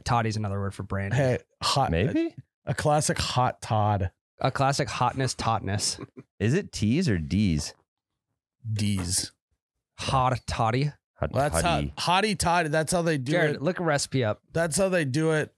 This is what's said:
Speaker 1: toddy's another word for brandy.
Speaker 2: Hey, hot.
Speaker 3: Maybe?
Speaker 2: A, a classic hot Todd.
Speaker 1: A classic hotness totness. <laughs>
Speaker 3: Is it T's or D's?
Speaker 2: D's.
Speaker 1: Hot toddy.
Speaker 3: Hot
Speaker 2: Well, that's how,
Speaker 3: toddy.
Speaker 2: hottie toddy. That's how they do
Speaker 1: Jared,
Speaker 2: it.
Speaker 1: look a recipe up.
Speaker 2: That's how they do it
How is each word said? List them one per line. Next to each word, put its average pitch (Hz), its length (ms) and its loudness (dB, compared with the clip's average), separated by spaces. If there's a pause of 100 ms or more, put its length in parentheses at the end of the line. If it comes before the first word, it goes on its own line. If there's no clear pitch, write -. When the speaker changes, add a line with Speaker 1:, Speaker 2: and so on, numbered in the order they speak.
Speaker 1:
toddy's 113 340 0
another 101 220 -4
word 98 140 -4
for 95 100 -10
brandy. 98 340 -4
Speaker 2:
Hey, 127 220 2 (220)
hot. - 300 0
Speaker 3:
Maybe? 202 420 0 (320)
Speaker 2:
A, - 60 -4
a - 20 0
classic 151 460 0
hot - 420 0
Todd. 104 500 0 (300)
Speaker 1:
A 131 100 0
classic 135 380 0
hotness 127 460 0
totness. 104 640 -2 (200)
<laughs> - 200 -20
Speaker 3:
Is 113 140 2
it 170 180 -2
T's 143 380 0
or 95 80 2
D's? 80 560 0 (1000)
Speaker 2:
D's. 101 600 -2 (680)
Speaker 1:
Hot 127 480 0
toddy. 123 440 0 (280)
Speaker 3:
Hot - 120 -2
Speaker 2:
Well, 143 180 0
that's 160 140 0
how, 170 120 2
Speaker 3:
toddy. - 220 -2
Speaker 2:
hottie 196 400 2
toddy. 170 320 2
That's 156 220 0
how 175 100 2
they 165 160 0
do 131 140 -4
Speaker 1:
Jared, 156 240 2
Speaker 2:
it. 101 60 -8
Speaker 1:
look 175 180 -2
a 180 40 -4
recipe 139 400 0
up. 107 180 -2 (120)
Speaker 2:
That's 165 240 0
how 190 120 2
they 175 160 2
do 160 260 0
it 151 260 0